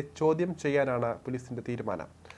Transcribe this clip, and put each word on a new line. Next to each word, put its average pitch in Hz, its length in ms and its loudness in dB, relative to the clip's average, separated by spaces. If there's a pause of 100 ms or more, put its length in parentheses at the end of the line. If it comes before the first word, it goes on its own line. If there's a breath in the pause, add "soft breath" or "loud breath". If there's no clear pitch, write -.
(200)
ചോദ്യം 160 320 4 (120)
ചെയ്യാനാണ് 131 460 2 (140)
പോലീസിന്റെ 123 440 -6
തീരുമാനം. 110 400 -4 (300 loud breath)